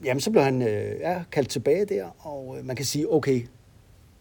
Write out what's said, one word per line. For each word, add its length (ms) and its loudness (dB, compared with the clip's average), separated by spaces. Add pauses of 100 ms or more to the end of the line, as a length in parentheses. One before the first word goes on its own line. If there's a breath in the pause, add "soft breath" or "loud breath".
jamen, 160 0
så 100 0
blev 120 6
han, 200 2
øh, 380 -2
ja, 300 -2
kaldt 180 0
tilbage 360 2
der, 220 -4 (200)
og, 320 -10
øh, 80 -12
man 100 -6
kan 80 -6
sige, 280 -2
"Okay." 340 2 (760)